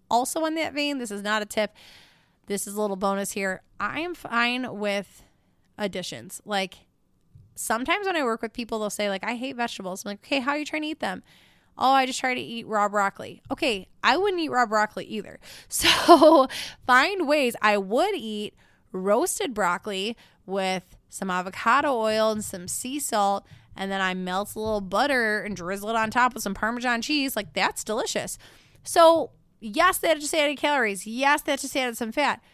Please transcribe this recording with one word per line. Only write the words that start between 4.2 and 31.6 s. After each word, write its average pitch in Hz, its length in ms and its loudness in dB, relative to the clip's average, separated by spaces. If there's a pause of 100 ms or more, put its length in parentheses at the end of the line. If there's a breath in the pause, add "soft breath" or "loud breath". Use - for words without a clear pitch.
with 202 460 -4 (520)
additions. 180 680 -8
Like, 190 300 -4 (800)
sometimes 320 520 -2
when 381 100 0
I 285 80 0
work 226 180 -2
with 226 100 -8
people, 233 260 -6
they'll 214 120 -4
say, 208 180 -2
like, 190 160 -4
"I 226 120 -4
hate 262 200 -8
vegetables." 202 480 -6
I'm 208 60 -10
like, 202 140 -12
"Okay, 277 160 -2
how 254 120 -2
are 294 60 -2
you 302 60 -4
trying 311 180 -6
to 302 60 -6
eat 311 120 -8
them?" 190 220 -6 (540 soft breath)
"Oh, 262 160 4
I 269 140 4
just 254 140 -6
try 254 140 0
to 254 60 -6
eat 233 260 -10
raw 208 220 0
broccoli." 196 600 -2
Okay, 240 380 -2 (140)
I 240 140 4
wouldn't 370 260 0
eat 294 80 -4
raw 247 160 2
broccoli 208 380 -2
either. 208 340 -12 (160)
<laughs> - 140 -20
So 311 800 8 (380 loud breath)
find 302 420 4
ways. 277 320 2
I 208 160 4
would 240 380 0
eat 214 400 -8 (380 soft breath)
roasted 233 600 0
broccoli 196 640 -2 (300 soft breath)
with 190 500 -4 (120)
some - 220 -8
avocado 196 640 0
oil 220 380 2
and 214 120 -4
some 180 240 -10
sea 262 300 -6
salt, 202 480 0 (300 soft breath)
and 196 140 -4
then 196 100 -2
I 185 140 0
melt 185 400 -4
a - 40 -10
little 214 220 -2
butter 214 600 2
and 202 140 -6
drizzle 196 340 -6
it 226 60 0
on 220 140 0
top 240 240 4
with - 80 -8
some 196 120 -2
Parmesan 233 480 -2
cheese. 277 340 0
Like, 202 160 -6
that's - 320 -2
delicious. 226 540 -4 (440 loud breath)
So 330 480 6 (300)
yes, 311 380 2
that 320 220 2
just 294 140 -4
added 294 220 2
calories. 240 500 0
Yes, 269 360 2
that 277 180 -2